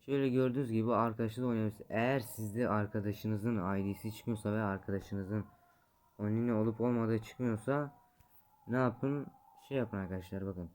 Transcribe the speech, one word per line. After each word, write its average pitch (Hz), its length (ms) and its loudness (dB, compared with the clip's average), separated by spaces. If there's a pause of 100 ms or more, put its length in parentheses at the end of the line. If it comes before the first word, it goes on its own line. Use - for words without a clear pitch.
Şöyle 139 240 2
gördüğünüz 127 420 2
gibi 113 220 4
arkadaşınızla 117 580 2
oynuyoruz. 110 260 0 (120)
Eğer 123 300 2
sizde 110 500 -2
arkadaşınızın 104 1040 0
I 98 200 0
D'si 110 160 -8
çıkmıyorsa 107 420 -2
ve 110 80 0
arkadaşınızın 98 840 -2 (720)
online 113 360 2
olup 113 280 2
olmadığı 113 380 2
çıkmıyorsa 127 760 -2 (720)
ne 120 100 0
yapın? 135 500 0 (400)
Şey 139 100 -2
yapın 113 200 -2
arkadaşlar, 95 480 -6
bakın. 90 300 -6